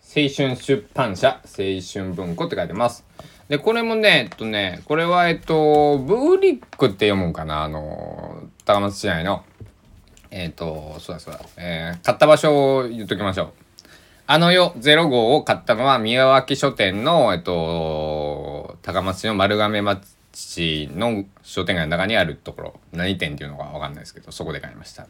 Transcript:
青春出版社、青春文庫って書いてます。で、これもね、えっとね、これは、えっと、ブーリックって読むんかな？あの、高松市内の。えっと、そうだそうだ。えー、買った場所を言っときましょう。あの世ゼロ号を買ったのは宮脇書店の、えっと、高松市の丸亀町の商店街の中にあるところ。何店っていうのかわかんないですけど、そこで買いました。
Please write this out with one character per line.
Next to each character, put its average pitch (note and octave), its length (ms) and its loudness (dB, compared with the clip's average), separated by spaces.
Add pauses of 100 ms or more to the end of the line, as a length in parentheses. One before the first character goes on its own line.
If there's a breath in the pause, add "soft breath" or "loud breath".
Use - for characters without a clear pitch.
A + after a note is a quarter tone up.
青 D3 320 -2
春 C3+ 220 -2
出 - 360 -2
版 A#2 240 -2
社、 C3 280 0
青 F#2+ 360 -6
春 F#2+ 340 -8
文 F2 200 -6
庫 E2+ 120 -6
っ - 40 -6
て - 60 -6
書 F2+ 80 -2
い - 20 -10
て E2+ 80 -10
ま A#2+ 160 0
す。 - 140 -20 (440 loud breath)
で、 D3 100 -2
こ G#3+ 140 0
れ A#3 100 0
も A3+ 120 -2
ね、 F#3 360 4
え - 40 -16
っ - 20 -20
と - 80 -10
ね、 G2+ 400 -4
こ D3+ 120 -2
れ E3 80 0
は、 F3 240 2
え E3 60 2
っ E3 40 -12
と、 D3+ 600 4
ブ C3+ 160 0
ー D4 260 4
リ F#4+ 140 4
ッ A#3+ 80 -14
ク - 260 0
っ - 20 2
て G#2 180 0
読 G2+ 80 2
む F#2 120 0
ん E2 40 -4
か D#2+ 140 -8
な？ D#2+ 160 -4
あ D#2 60 -4
の、 D#2+ 720 -12 (240)
高 G2+ 140 4
松 G2+ 160 -2
市 - 100 -6
内 E2+ 180 -2
の。 F#2 200 -4 (880)
え F2+ 160 -8
っ D#2+ 40 -8
と、 D#2 500 -10
そ - 120 -14
う E2+ 40 -10
だ D#2+ 40 -14
そ - 100 -18
う D2+ 40 -12
だ。 - 60 -16 (160)
え E2+ 380 -8
ー、 F2 100 -16
買 - 100 2
っ - 40 -18
た D3+ 80 6
場 D3+ 100 8
所 C#3+ 420 4
を B2+ 100 -2
言 A2+ 160 -8
っ - 20 -12
と G#2 100 -2
き G2+ 60 -4
ま G2 100 -2
し F2+ 80 -4
ょ E2+ 40 0
う。 - 80 -18 (760 soft breath)
あ D3 100 4
の E3+ 160 4
世 F3+ 260 4
ゼ C#3 160 4
ロ D#3+ 140 4
号 B2 280 4
を - 60 2
買 - 140 0
っ - 80 -14
た B2 100 4
の A#2 120 -2
は C3+ 120 6
宮 A#2 280 2
脇 C3+ 300 4
書 C#3 140 0
店 G2+ 320 0
の、 C#3+ 300 4
え F2 60 0
っ - 20 -6
と、 D#2 1400 -4
高 F#2 180 -4
松 F#2 200 -4
市 - 60 -6
の A2 80 -2
丸 G2 220 2
亀 G#2+ 240 0
町 E2 1120 -6
の G#2 320 -2 (180)
商 - 220 -8
店 F#2 120 -2
街 E2 100 -2
の D2+ 40 -4
中 F2 140 -2
に G#2+ 140 -2
あ F#2 60 4
る D2+ 100 -6
と - 180 -16
こ - 80 -16
ろ。 - 200 -16 (120)
何 F2+ 240 -4
店 E2 160 -6
っ - 40 -8
て C#2+ 80 -12
い - 20 -12
う D2 40 -14
の C#2+ 60 -14
か E2 80 -10
わ D2 160 -12
か D2 80 -8
ん C#2+ 60 -12
な D#2 60 -16
い - 0 -
で D2+ 60 -20
す - 60 -20
け - 80 -20
ど、 - 100 -20
そ - 140 -12
こ F2 80 -8
で - 80 -8
買 - 100 -16
い - 40 -20
ま - 100 -20
し - 80 -20
た。 - 180 -20